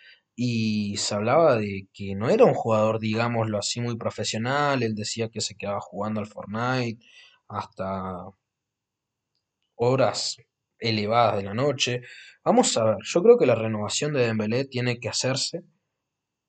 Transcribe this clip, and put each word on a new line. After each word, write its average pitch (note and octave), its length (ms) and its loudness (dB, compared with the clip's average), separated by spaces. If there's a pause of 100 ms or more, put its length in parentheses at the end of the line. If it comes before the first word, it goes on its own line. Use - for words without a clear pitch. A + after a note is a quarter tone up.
(360)
y A2 640 -2
se - 160 -4
hablaba B2 440 4
de G2+ 360 -6
que G2 220 -8
no G#2+ 160 -2
era A#3 140 4
un C#3 100 4
jugador, A2 440 2
digámoslo A2 600 0
así, A#2 220 -4
muy A#2+ 160 -4
profesional. B2 840 -2
Él A2 140 -2
decía A2 340 -4
que G#2+ 120 -8
se - 120 -6
quedaba G2+ 260 -6
jugando G#2 420 -6
al G2 40 -6
Fortnite A#2 800 -4 (420)
hasta F#2+ 800 -8 (1500)
horas A#2+ 640 0 (420)
elevadas A2 580 2
de G2 60 -2
la G2 100 -8
noche. B2+ 480 0 (420)
Vamos A3 340 4
a A#2 60 2
ver, A2 200 2
yo - 180 0
creo A#3 160 10
que D#3 80 2
la B2 80 6
renovación A2 600 -2
de B2+ 120 2
Dembélé A2 400 0
tiene B2 340 -4
que A2+ 80 -6
hacerse C3+ 580 -4 (840)